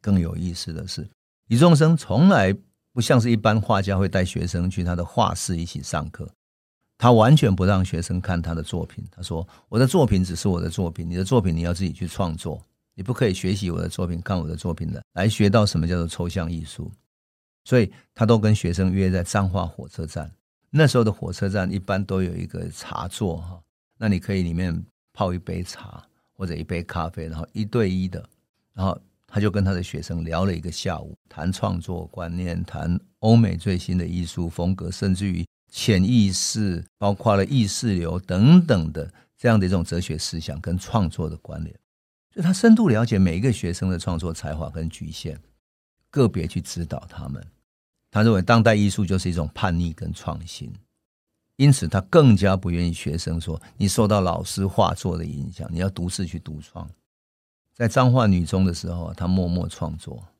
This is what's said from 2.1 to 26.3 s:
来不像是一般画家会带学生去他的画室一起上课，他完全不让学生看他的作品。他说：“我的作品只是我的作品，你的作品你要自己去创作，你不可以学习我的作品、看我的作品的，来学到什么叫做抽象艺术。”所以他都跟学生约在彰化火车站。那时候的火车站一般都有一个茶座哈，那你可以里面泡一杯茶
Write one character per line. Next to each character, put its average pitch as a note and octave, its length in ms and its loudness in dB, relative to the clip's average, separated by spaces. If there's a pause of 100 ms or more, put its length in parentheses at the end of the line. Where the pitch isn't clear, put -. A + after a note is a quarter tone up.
来 G2 260 6 (380)
不 - 80 -4
像 B2+ 180 4
是 A#2 120 2
一 A#2 60 4
般 G#2+ 220 4
画 G2+ 220 0
家 F#2+ 160 0
会 F#2+ 100 2
带 F#2 160 0
学 E2+ 240 -4
生 F2 220 -2
去 F#2 160 -4
他 F2 100 -2
的 F2 80 -4
画 F#2 320 0
室 F2+ 220 -6
一 E2 80 -4
起 - 180 -10
上 D#2+ 280 -6
课， - 200 -14 (680)
他 A#2+ 120 6
完 A#2 240 8
全 A#2 200 4
不 F#2 100 0
让 F#2+ 180 2
学 F2 200 -4
生 F2+ 180 -4
看 F2 220 -4
他 D#2+ 120 -6
的 D#2+ 80 -6
作 E2 220 -6
品。 - 260 -14
他 - 120 -16
说 E2 260 -8 (220)
：“我 A2 80 0
的 C3 80 4
作 D3 200 4
品 G2 160 2
只 F2+ 140 -4
是 - 100 -4
我 F2 140 0
的 F2 80 -4
作 E2+ 220 -4
品， E2 180 -10
你 F2 60 -6
的 F#2 100 -2
作 A#2+ 160 2
品 F2 160 0
你 E2 60 -2
要 E2+ 100 -2
自 F2 100 -4
己 F2+ 80 -2
去 F2 160 -8
创 E2 300 -4
作， D#2 260 -10 (320)
你 F#2+ 80 -12
不 F#2+ 100 -6
可 - 140 0
以 F#2+ 80 0
学 F#2 200 -2
习 F#2+ 160 -4
我 E2+ 100 -4
的 E2+ 80 -6
作 F2 180 -6
品、 E2+ 160 -6
看 F#2+ 160 -4
我 D#2+ 80 -4
的 D#2+ 80 -6
作 E2+ 180 -6
品 D#2+ 200 -6
的， - 100 -10 (120)
来 F#2+ 140 2
学 G#2+ 220 2
到 G#2 160 4
什 F2 120 -2
么 D#2+ 100 0
叫 F2+ 80 0
做 E2+ 100 -2
抽 F2 220 -8
象 E2+ 220 -6
艺 E2 140 -8
术。” D#2+ 280 -14 (760)
所 B2+ 140 4
以 G2 100 0 (240)
他 B2 100 2
都 A2+ 140 6
跟 G#2+ 160 4
学 E2+ 180 -2
生 F#2 200 0
约 F#2+ 180 2
在 F#2 140 -2
彰 G2 240 0
化 F2+ 180 -2
火 - 220 -12
车 - 180 -10
站。 D#2 240 -10 (400)
那 D3 160 4
时 C3+ 120 4
候 A#2+ 40 4
的 A2 80 4
火 - 220 -6
车 G2 160 -4
站 F#2+ 240 -2
一 G2 60 -4
般 G2 260 -2
都 F#2+ 180 -2
有 F2 140 -4
一 F2 100 -8
个 F2 240 -10
茶 - 380 -10
座 F2 300 -4
哈， F2 220 -12 (360)
那 A2 120 -4
你 F#2+ 100 2
可 G2 160 -4
以 F#2+ 80 0
里 E2+ 100 -2
面 E2+ 320 -4 (280)
泡 F#2 200 -2
一 F2+ 60 -6
杯 F2 240 -8
茶 - 420 -16 (280)